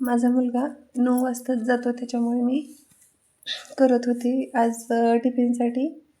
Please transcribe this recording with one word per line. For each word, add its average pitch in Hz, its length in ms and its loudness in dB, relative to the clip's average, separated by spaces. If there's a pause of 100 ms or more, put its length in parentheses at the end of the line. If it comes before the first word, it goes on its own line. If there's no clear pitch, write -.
माझा 240 280 2
मुलगा 247 380 0 (300)
नऊ 247 260 2
वाजताच 254 340 -2
जातो, 240 340 0
त्याच्यामुळे 240 500 -2
मी 262 340 -2 (1000)
करत 254 280 6
होते 247 500 -2
आज, 233 360 0
अ, 233 240 4
टिफिनसाठी 240 880 0 (160)